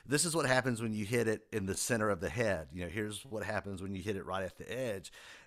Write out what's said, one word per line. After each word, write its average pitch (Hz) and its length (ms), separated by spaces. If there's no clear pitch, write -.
this 143 180
is 160 120
what 147 100
happens 127 340
when 113 120
you 107 120
hit 113 220
it 110 240
in 101 160
the 95 100
center 107 320
of 95 120
the 87 100
head. 95 420
You 90 120
know, 87 40
here's 104 360
what 107 180
happens 98 400
when 98 140
you 92 40
hit 101 140
it 95 100
right 92 200
at 87 140
the - 140
edge. 113 380